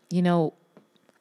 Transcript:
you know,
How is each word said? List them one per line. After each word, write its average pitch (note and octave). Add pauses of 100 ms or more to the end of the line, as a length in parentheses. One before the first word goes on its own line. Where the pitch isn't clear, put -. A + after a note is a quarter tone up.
(100)
you F3+
know, F3 (680)